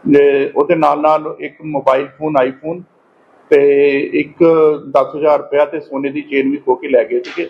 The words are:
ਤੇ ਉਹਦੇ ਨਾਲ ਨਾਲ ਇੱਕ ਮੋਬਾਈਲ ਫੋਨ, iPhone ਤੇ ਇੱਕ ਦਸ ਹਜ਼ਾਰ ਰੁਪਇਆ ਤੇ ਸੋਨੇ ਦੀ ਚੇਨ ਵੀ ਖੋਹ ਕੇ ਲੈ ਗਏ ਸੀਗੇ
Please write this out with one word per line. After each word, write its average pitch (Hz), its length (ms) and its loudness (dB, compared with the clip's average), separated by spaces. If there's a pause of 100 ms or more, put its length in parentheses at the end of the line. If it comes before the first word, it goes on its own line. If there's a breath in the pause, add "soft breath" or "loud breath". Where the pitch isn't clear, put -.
(160)
ਤੇ 139 400 2
ਉਹਦੇ 147 180 0
ਨਾਲ 147 260 0
ਨਾਲ 156 400 0
ਇੱਕ 147 140 -12 (100)
ਮੋਬਾਈਲ 139 440 -2 (100)
ਫੋਨ, 156 240 -6
iPhone 156 400 -6 (680)
ਤੇ 143 400 4 (220)
ਇੱਕ 151 220 -4 (560)
ਦਸ 139 260 0
ਹਜ਼ਾਰ 147 220 2
ਰੁਪਇਆ 143 260 0
ਤੇ 151 160 -6
ਸੋਨੇ 139 280 -8
ਦੀ 143 140 -8
ਚੇਨ 135 280 -2
ਵੀ 143 60 -4
ਖੋਹ 127 200 -2
ਕੇ 147 120 -12
ਲੈ 131 160 2
ਗਏ - 160 -4
ਸੀਗੇ 170 300 -10